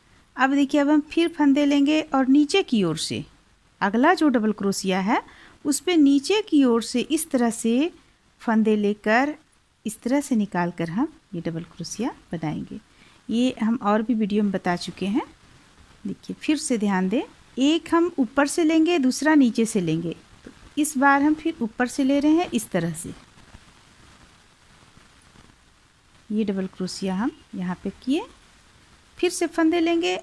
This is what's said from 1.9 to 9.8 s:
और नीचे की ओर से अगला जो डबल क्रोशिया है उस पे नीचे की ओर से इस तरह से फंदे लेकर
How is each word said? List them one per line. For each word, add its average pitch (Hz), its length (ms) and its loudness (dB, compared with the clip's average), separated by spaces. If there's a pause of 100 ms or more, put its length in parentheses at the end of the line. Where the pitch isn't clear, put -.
और 269 240 0
नीचे 294 360 4
की 214 200 0
ओर 156 140 -2
से 123 260 -6 (560)
अगला 233 340 2
जो 320 140 2
डबल 214 260 0
क्रोशिया 190 460 -2
है 233 220 0 (420)
उस 285 160 -2
पे 359 160 0
नीचे 285 460 4
की 302 220 2
ओर 233 180 2
से 233 200 -4
इस - 280 -4
तरह 240 220 0
से 254 400 0 (480)
फंदे 220 360 2
लेकर 214 580 0 (500)